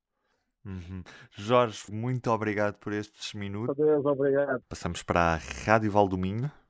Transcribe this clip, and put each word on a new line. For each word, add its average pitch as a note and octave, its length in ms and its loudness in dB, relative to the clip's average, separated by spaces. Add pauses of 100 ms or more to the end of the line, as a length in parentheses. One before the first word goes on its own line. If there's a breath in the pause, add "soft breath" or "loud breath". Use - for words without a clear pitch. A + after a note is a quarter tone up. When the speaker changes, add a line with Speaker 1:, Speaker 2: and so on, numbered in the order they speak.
(640)
Speaker 1:
Uhum. F#2 380 -10 (300 loud breath)
Jorge, A2 600 0
muito A#2+ 380 -4
obrigado G#2 480 0
por G#2+ 140 -8
estes - 420 -8
minutos. G#2+ 440 -6
Speaker 2:
Adeus, D3+ 280 2
obrigado. C#3 640 0
Speaker 1:
Passamos - 320 -6
para E2+ 320 4
a D#2+ 40 -2 (280)
Rádio G#2+ 240 4
Valdominho. G2 600 2 (200)